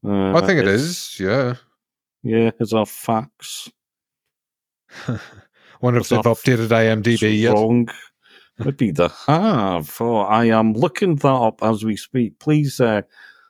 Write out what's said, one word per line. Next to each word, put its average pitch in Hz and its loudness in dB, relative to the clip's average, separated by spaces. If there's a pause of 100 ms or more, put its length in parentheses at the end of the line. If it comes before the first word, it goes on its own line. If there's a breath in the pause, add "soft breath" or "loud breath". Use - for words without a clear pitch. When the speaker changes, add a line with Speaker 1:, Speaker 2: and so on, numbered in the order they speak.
Speaker 1:
Uh, 98 0
Speaker 2:
I 180 2
think 190 2
it - 2
Speaker 1:
it's 101 2
Speaker 2:
is, - -10
yeah. 123 -2 (680)
Speaker 1:
Yeah, 113 2 (100)
it's 110 -4
our 110 2
facts. - -8 (1400 loud breath)
Speaker 2:
<laughs> - -10 (720 loud breath)
Wonder 123 2
if - -6
Speaker 1:
It's - -4
Speaker 2:
they've 120 2
Speaker 1:
our 113 -2 (100)
Speaker 2:
updated 113 0
I 113 4
M 110 0
D 117 2
B 107 2
yet. 113 2
Speaker 1:
wrong. 113 2 (720 soft breath)
Maybe 127 -2
they 85 2 (180)
have. 113 0
Oh, 117 0
I 107 2
am 110 2
looking 160 0
that 143 0
up 123 0
as 107 -2
we 110 -2
speak. 120 -4
Please, 151 0
uh, 107 0 (480 loud breath)